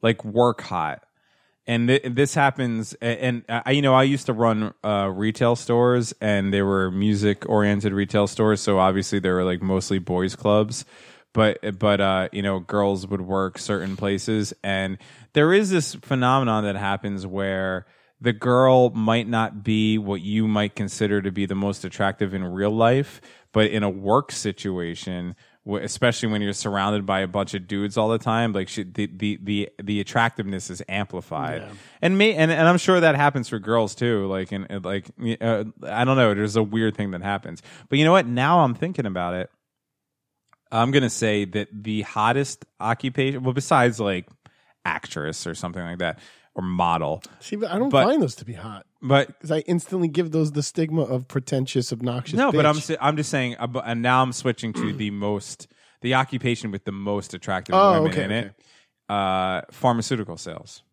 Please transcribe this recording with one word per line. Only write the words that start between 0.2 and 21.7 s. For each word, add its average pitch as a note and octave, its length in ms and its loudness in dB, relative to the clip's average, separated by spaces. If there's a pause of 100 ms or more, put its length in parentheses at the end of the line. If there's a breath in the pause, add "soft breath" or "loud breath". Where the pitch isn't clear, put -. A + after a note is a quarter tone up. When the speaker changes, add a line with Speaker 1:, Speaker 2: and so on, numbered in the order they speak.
Speaker 1:
work A2+ 380 2
hot. D#2 420 -4 (640)
And A#2+ 200 0
th-, C3 180 4
this B2+ 300 0
happens, B2 640 0
a-, A#2 40 -6 (180)
and A#2+ 260 -2
I, A#2 220 -2
you C#3+ 100 2
know, C3+ 140 6
I C3 80 8
used C3+ 240 0
to B2+ 60 0
run, A2 400 2 (100)
uh, G2+ 300 0
retail A2 420 2
stores, A#2+ 640 2
and G2+ 320 0
they G2+ 80 2
were F#2+ 300 2
music-oriented G#2 1000 2
retail G2+ 340 2
stores, G#2+ 340 2
so G2+ 180 2
obviously F#2+ 400 2
they F#2 120 0
were, F2+ 120 2
like, F2+ 180 -2
mostly F#2+ 380 0
boys' F2+ 360 -2
clubs. G#2+ 500 0 (480 loud breath)
But, G#2+ 460 0
but, G2+ 200 4
uh, F#2+ 320 2
you G2+ 100 -6
know, G2 180 0
girls G2 480 0
would G2 140 -4
work F#2+ 380 -2
certain F#2+ 380 -4
places, G2+ 560 -2 (100)
and F#2+ 340 -2 (360 loud breath)
there D#3 200 4
is G3+ 160 4
this F3+ 260 -2
phenomenon B2+ 680 0
that G2+ 140 -2
happens G2 500 -4
where F#2+ 580 -4 (360 soft breath)
the A#2+ 100 0
girl B2 600 6
might A2 360 0
not A2+ 340 -2
be A2 360 2
what G2+ 240 -4
you G#2+ 260 0
might G#2 280 0
consider G2+ 460 -2
to F#2+ 100 -4
be G2 140 -2
the F#2+ 100 -4
most G2 280 -2